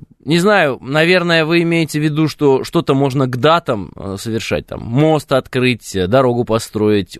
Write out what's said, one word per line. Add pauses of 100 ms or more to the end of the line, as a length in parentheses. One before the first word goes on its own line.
(240)
не
знаю,
наверное,
вы
имеете
в
виду,
что
что-то
можно
к
датам,
э,
совершать,
там,
мост
открыть,
э,
дорогу
построить,